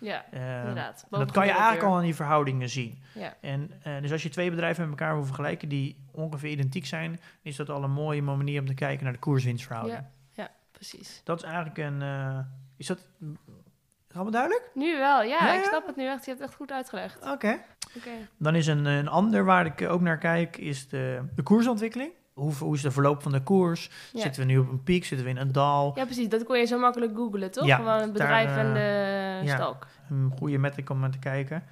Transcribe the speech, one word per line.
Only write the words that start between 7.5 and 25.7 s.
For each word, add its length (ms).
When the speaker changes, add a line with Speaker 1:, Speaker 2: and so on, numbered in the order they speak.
Speaker 2:
dat 140
al 120
een 80
mooie 320
manier 380
om 60
te 80
kijken 300
naar 80
de 60
koers-winstverhouding. 800
Speaker 1:
Ja, 120
ja, 80
precies. 520
Speaker 2:
Dat 140
is 60
eigenlijk 340
een, 240
eh, 360
is 100
dat, 120
is 80
het 80
allemaal 180
duidelijk? 420
Speaker 1:
Nu 240
wel, 240
ja, 240
Speaker 2:
Ja, 80
Speaker 1:
ik 80
Speaker 2:
ja? 60
Speaker 1:
snap 180
het 100
nu 100
echt. 180
Je 60
hebt 100
het 80
echt 100
goed 140
uitgelegd. 440
Speaker 2:
Oké. 280
Speaker 1:
Oké. 140
Speaker 2:
Dan 160
is 120
een, 180
een 240
ander 360
waar 220
ik 160
ook 180
naar 180
kijk, 380
is 320
de, 340
de 80
koersontwikkeling. 680
Hoe, 220
hoe 200
is 80
de 80
verloop 320
van 100
de 100
koers? 480
Speaker 1:
Ja. 80
Speaker 2:
Zitten 200
we 60
nu 120
op 120
een 120
piek? 220
Zitten 220
we 60
in 60
een 140
dal? 440